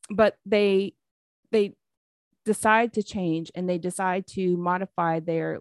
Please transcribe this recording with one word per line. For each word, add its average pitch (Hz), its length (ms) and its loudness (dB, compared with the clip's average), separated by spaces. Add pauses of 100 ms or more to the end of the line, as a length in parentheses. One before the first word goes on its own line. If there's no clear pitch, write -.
but 208 360 2
they, 202 480 2 (580)
they 208 220 2 (720)
decide 220 480 2
to 214 80 0
change, 165 540 -4
and 180 120 -4
they 180 120 0
decide 185 480 -4
to 180 280 0
modify 175 640 -2
their 160 420 -4